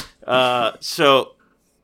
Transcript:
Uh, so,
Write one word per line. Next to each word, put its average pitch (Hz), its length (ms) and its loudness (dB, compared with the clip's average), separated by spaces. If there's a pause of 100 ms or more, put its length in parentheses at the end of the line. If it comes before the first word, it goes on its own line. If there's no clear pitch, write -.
(260)
Uh, 123 540 0
so, 139 560 0 (480)